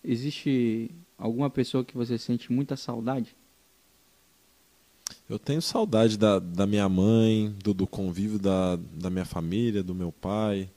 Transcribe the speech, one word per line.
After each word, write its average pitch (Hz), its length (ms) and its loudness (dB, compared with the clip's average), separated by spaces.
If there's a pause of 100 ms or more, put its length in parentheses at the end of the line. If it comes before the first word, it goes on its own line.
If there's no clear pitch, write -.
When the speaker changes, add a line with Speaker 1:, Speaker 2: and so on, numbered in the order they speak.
Speaker 1:
Existe 120 840 0 (280)
alguma 120 300 -2
pessoa 131 360 -2
que - 120 -12
você 120 220 -2
sente 120 340 -4
muita 139 240 -2
saudade? 120 580 -4 (1900)
Speaker 2:
Eu 110 100 -6
tenho 151 220 -2
saudade 117 560 4
da, 104 220 4
da 90 280 0
minha 101 220 2
mãe, 107 640 4 (120)
do, 101 120 0
do 95 120 0
convívio 98 520 -4
da, 92 380 2
da 87 340 -8
minha 92 140 -2
família, 98 580 -2
do 90 120 -6
meu 90 180 -6
pai. 98 640 -4